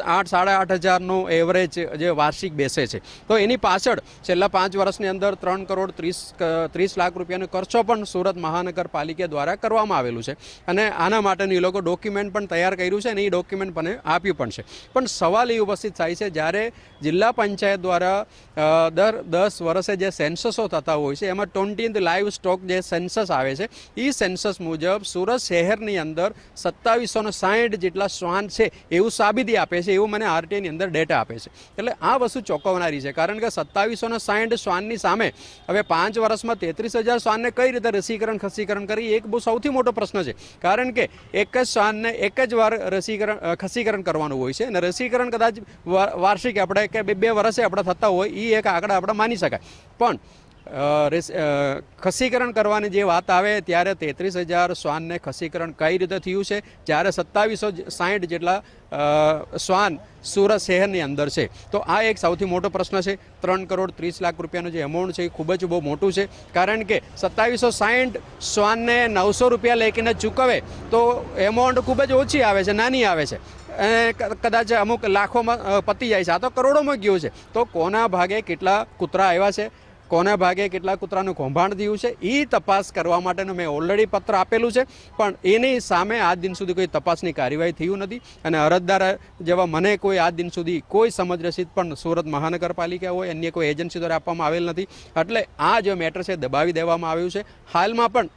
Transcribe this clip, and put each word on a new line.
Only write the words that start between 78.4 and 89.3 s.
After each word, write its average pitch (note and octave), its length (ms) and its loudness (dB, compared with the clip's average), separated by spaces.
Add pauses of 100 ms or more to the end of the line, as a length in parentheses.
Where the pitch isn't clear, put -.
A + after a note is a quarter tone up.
કેટલા F#3+ 440 0 (120)
કૂતરા F#3 300 2
આવ્યા F#3 240 4
છે, G#3 200 -4 (360)
કોના F3+ 280 2
ભાગે F#3 340 2
કેટલા F#3 260 -2
કૂતરાનું F#3+ 400 -4
કૌભાંડ D#3+ 380 0
થયું G#3 240 -2
છે, A#3+ 100 -2
એ B3+ 380 -2
તપાસ G3 460 0
કરવા E3+ 280 0
માટેનું F#3 360 -2
મેં F3 120 -4
already E3+ 380 0
પત્ર G3+ 280 -2
આપેલું A3+ 380 2
છે, B3 120 2 (340)
પણ G#3 160 0 (120)
એની A#3+ 340 4
સામે G3+ 400 0
આજ F3+ 180 2
દિન F#3 160 -4
સુધી F3+ 200 -4
કોઈ F3+ 140 0
તપાસની E3+ 440 -2
કાર્યવાહી D3+ 400 0
થયું F3 260 -4
નથી G3 240 -8 (240)
અને D#3+ 120 0
અરજદાર F#3 600 2 (220)